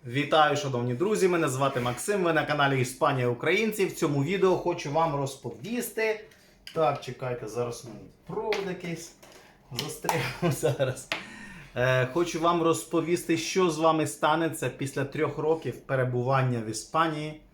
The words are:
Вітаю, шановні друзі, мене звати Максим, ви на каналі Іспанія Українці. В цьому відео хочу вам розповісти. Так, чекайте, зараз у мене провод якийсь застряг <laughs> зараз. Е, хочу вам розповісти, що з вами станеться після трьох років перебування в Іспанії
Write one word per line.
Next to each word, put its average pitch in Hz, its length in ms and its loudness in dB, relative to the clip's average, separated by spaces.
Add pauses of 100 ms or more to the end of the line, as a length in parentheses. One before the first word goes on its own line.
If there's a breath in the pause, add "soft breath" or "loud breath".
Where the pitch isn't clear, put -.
Вітаю, 147 500 4
шановні 123 380 -2
друзі, 185 340 2
мене 165 200 2
звати 131 320 0
Максим, 123 420 -2
ви 170 100 2
на 151 120 2
каналі 139 360 2
Іспанія 131 480 0
Українці. 185 580 2
В 160 60 -4
цьому 143 320 0
відео 180 320 4
хочу 151 360 -4
вам 156 220 2
розповісти. 202 1080 -4 (500 loud breath)
Так, 151 260 2
чекайте, 123 480 -8
зараз 120 360 -4
у 120 40 -14
мене 104 120 -14 (260)
провод 202 420 -4
якийсь 175 440 -8 (600 loud breath)
застряг - 500 -4 (200)
<laughs> - 100 2
зараз. 131 560 -2 (680 loud breath)
Е, 127 300 4
хочу 170 340 -2
вам 170 220 2
розповісти, 165 760 2
що 185 340 2
з 151 80 -2
вами 156 280 4
станеться 156 600 0
після 139 360 -4
трьох 143 340 -2
років 156 420 0
перебування 127 800 2
в 107 100 -6
Іспанії 151 680 -2 (140)